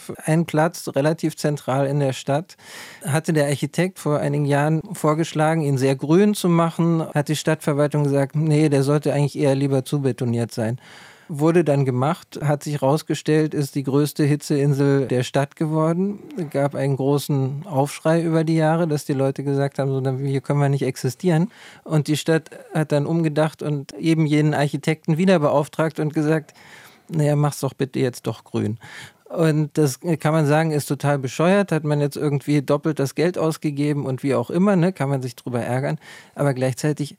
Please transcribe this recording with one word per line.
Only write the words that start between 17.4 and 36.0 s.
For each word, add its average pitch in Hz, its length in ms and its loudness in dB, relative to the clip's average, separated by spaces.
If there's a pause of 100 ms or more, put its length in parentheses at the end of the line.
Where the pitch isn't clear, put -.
Aufschrei 160 540 0
über 160 220 0
die 160 120 0
Jahre, 165 320 2
dass 147 180 -2
die 151 80 -2
Leute 135 320 -2
gesagt 139 340 -2
haben, 135 120 0
so, 131 260 -2
"Hier 139 240 -2
können 143 180 0
wir 143 100 4
nicht 139 140 0
existieren." 156 680 0 (340)
Und 151 220 0
die 151 100 0
Stadt 160 320 0 (240)
hat 156 180 0
dann 143 140 2
umgedacht 156 560 0
und 147 320 -4
eben 160 320 2
jenen 151 280 4
Architekten 151 640 -2
wieder 185 220 4
beauftragt 147 640 0
und 151 120 -2
gesagt, 151 400 0 (560)
"Naja, 147 260 2
mach's 147 240 0
doch 139 140 -4
bitte 131 260 -6
jetzt 127 280 -4
doch 113 160 -8
grün." 110 360 -4 (460)
Und 156 520 0
das 147 220 0
kann 160 340 0
man 160 140 2
sagen, 156 240 2
ist 147 160 -2
total 143 320 -2
bescheuert, 180 520 0
hat 156 120 -2
man 147 180 0
jetzt 143 160 -2
irgendwie 147 460 0
doppelt 147 340 0
das 139 160 -2
Geld 165 240 0
ausgegeben 147 680 -2
und 131 160 -6
wie 139 100 0
auch 120 160 -2
immer, 196 260 2
ne, 180 160 2
kann 139 160 -4
man 139 140 -2
sich 127 140 -8
drüber 123 260 -6
ärgern. 135 380 -4 (340)